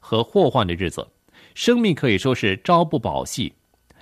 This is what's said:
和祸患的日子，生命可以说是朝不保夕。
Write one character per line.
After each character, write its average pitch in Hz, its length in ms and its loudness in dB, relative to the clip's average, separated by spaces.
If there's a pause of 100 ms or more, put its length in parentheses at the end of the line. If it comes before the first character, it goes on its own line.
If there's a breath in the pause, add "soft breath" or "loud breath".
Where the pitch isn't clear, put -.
和 113 240 -2
祸 175 260 2
患 110 160 2
的 85 80 -2
日 85 160 -4
子， - 160 -8 (480 soft breath)
生 240 240 2
命 214 160 2
可 135 140 -2
以 101 80 4
说 127 180 0
是 98 300 0
朝 170 200 4
不 156 140 -2
保 73 260 -4
夕。 - 280 -8 (500 soft breath)